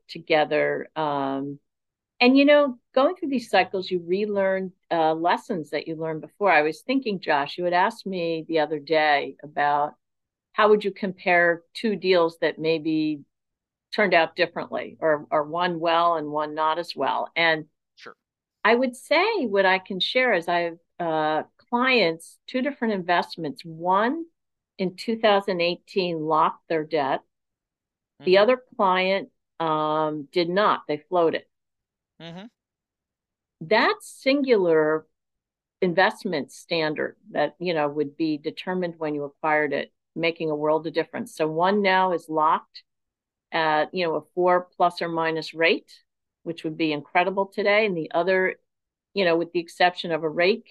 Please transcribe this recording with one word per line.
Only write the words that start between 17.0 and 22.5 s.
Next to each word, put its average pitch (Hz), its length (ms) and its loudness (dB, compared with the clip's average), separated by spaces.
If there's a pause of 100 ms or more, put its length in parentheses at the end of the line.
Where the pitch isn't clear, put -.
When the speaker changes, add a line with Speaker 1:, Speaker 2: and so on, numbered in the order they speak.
Speaker 1:
and 160 340 2 (260)
Speaker 2:
Sure. - 200 -20 (480)
Speaker 1:
I 226 120 6
would 254 200 0
say 359 500 0
what 196 200 2
I 190 140 4
can 190 200 -8
share 254 340 0
is 170 160 -2
I 175 100 0
have, 170 200 -4 (200)
uh, 156 440 0 (260)
clients, 233 800 0
two 254 140 -4